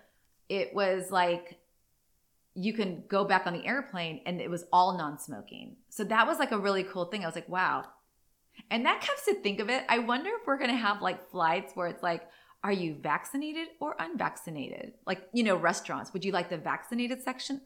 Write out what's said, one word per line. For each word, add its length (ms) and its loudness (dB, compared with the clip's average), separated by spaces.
It 260 -2
was 380 2
like, 480 2
you 180 -2
can 340 -2
go 160 4
back 220 4
on 80 -2
the 140 -6
airplane 580 -4
and 160 -2
it 80 -4
was 240 -4
all 240 8
non-smoking. 800 -8
So 160 -6
that 200 6
was, 140 0
like, 120 2
a 60 0
really 260 2
cool 220 -4
thing. 180 -6
I 40 -2
was 80 -6
like, 140 -10
"Wow." 360 2
And 140 2
that 160 4
comes 240 -2
to 100 4
think 240 -2
of 100 -2
it, 180 2
I 120 6
wonder 400 0
if 80 -6
we're 100 2
gonna 180 2
have, 260 0
like, 280 -2
flights 460 0
where 120 -2
it's 140 -6
like, 260 -2
"Are 80 2
you 240 0
vaccinated 720 -2
or 200 -4
unvaccinated?" 920 -4
Like, 280 -4
you 100 4
know, 120 6
restaurants, 580 0
would 120 -4
you 60 2
like 180 0
the 80 -4
vaccinated 640 -2
section 440 -6